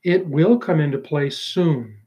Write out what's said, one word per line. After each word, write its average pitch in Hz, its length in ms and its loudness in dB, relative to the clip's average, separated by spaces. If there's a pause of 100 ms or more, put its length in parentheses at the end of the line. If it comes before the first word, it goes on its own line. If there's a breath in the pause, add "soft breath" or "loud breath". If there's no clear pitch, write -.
it 180 240 2
will 165 300 4
come 180 220 0
into 143 180 0
play 143 320 -4
soon. 127 760 -4